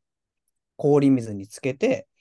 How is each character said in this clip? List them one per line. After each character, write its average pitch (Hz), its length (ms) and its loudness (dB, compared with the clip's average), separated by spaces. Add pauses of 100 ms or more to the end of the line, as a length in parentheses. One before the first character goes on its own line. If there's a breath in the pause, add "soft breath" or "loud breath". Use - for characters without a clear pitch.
(760)
氷 143 360 2
水 113 240 -2
に 98 120 -12
つ - 120 -20
け 127 160 -6
て、 214 320 -4 (140)